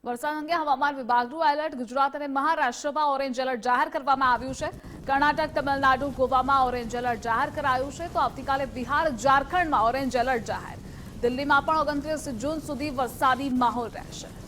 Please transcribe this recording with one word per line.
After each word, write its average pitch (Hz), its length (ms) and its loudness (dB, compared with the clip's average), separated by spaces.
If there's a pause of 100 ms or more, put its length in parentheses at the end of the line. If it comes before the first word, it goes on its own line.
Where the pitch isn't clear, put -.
વરસાદ 247 320 -4
અંગે 302 180 -4
હવામાન 294 420 2
વિભાગનું 247 500 0
એલર્ટ. 302 300 2
ગુજરાત 269 400 -2
અને 285 120 -6
મહારાષ્ટ્રમાં 294 800 0
ઓરેન્જ 269 320 -2
એલર્ટ 254 220 -2
જાહેર 247 280 2
કરવામાં 269 440 2
આવ્યું 254 200 -2
છે. 302 160 -6 (360)
કર્ણાટક, 294 500 2
તમિલનાડુ, 277 540 2
ગોવામાં 262 560 4
ઓરેન્જ 240 300 -4
એલર્ટ 240 260 -2
જાહેર 233 280 0
કરાયું 269 420 0
છે. 330 160 -8
તો 339 120 -2
આવતીકાલે 269 460 0
બિહાર, 254 440 0
ઝારખંડમાં 277 760 2
ઓરેન્જ 254 320 0
એલર્ટ 240 300 0
જાહેર. 185 320 -8 (440)
દિલ્હીમાં 277 440 2
પણ 320 120 2
ઓગણત્રીસ 294 520 -2
જૂન 277 300 -4
સુધી 294 300 -6
વરસાદી 262 600 0
માહોલ 240 400 0
રહેશે. - 480 -14 (100)